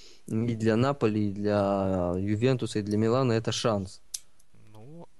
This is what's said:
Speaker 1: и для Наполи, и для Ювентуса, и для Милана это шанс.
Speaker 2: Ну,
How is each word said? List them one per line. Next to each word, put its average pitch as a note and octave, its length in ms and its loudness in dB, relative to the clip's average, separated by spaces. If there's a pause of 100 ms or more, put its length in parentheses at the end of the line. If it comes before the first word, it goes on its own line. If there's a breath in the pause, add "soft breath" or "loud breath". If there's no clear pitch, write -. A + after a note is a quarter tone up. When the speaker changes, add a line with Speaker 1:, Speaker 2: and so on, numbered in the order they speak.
(280 loud breath)
Speaker 1:
и A2+ 280 -2
для A2 200 4
Наполи, A2 540 2
и - 20 -2
для G2 840 2
Ювентуса, G#2+ 640 0
и G#2 40 -4
для G#2 160 0
Милана A#2 340 2
это A2+ 180 0
шанс. G2+ 500 -2 (680)
Speaker 2:
Ну, C3+ 360 -16 (120)